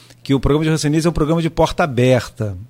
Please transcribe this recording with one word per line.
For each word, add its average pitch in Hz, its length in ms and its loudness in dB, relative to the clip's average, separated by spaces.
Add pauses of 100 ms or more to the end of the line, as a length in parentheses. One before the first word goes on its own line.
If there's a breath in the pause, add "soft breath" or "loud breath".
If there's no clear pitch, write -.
(220 loud breath)
que - 120 -2
o 135 60 2
programa 151 260 0
de 156 40 0
hanseníase 156 380 0
é - 20 2
um 160 40 -2
programa 165 280 0
de 160 80 -2
porta - 340 0
aberta, 120 720 0 (120)